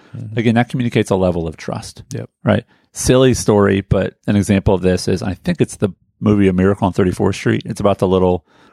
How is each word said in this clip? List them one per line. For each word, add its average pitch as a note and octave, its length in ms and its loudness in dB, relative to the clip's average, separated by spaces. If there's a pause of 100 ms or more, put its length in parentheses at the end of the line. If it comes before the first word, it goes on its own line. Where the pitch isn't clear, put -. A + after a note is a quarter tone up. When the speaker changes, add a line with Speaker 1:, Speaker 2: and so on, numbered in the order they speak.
(160)
Speaker 1:
Mm-hmm. A2 220 -12
Speaker 2:
Again, A2+ 160 2
that A#2+ 160 0
communicates A#2+ 400 -2
a G2+ 60 0
level F2 300 0
of D#2+ 120 -10
trust. - 440 -12 (120)
Speaker 1:
Yep. A#2 160 -12 (120)
Speaker 2:
Right? G2+ 220 0 (280)
Silly B2+ 420 2
story, G2+ 480 2
but G2 320 -2 (120)
an G#2 100 0
example G2+ 380 2
of F2 60 0
this F2+ 260 0
is, F#2+ 160 -2
I G#2 120 -6
think - 260 -4
it's - 160 -2
the G2+ 140 -2 (280)
movie G#2 300 2
A F#2 60 4
Miracle G2 320 2
on F2 80 -2
Thirty-fourth F#2+ 420 0
Street. A2 300 -2
It's - 140 -10
about G2+ 180 0
the F#2+ 100 0
little F#2 380 2 (260)